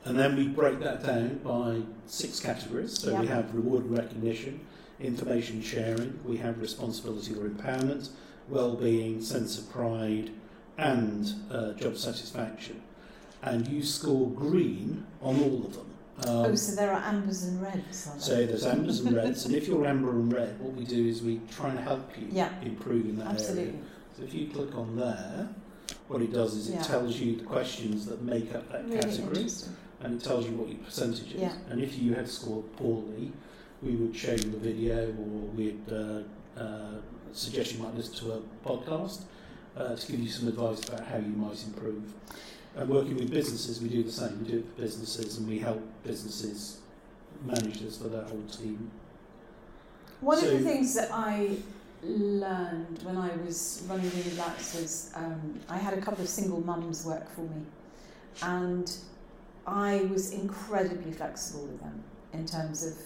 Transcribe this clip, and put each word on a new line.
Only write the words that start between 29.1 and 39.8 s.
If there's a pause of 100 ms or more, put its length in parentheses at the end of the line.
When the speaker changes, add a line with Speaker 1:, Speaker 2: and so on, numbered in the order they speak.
Speaker 2:
interesting. (260)
Speaker 1:
and
it
tells
you
what
your
percentage
is.
Speaker 2:
Yeah. (160)
Speaker 1:
And
if
you
had
scored (120)
poorly, (520)
we
would
show
you
the
video,
or
we'd, (100)
uh, (380)
uh, (380)
suggest
you
might
listen
to
a (240)
podcast, (540)
uh,